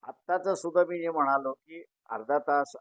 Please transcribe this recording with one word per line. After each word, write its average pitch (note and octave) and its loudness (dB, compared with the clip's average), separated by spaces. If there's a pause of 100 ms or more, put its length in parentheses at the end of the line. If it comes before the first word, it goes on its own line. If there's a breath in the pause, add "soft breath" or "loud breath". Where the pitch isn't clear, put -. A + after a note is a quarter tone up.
आत्ताच F3+ -4 (100)
सुद्धा E3+ 2
मी E3+ -6
जे E3 -2
म्हणालो C#3 2
की E3 -18 (260)
अर्धा A2+ -2
तास C#3+ 0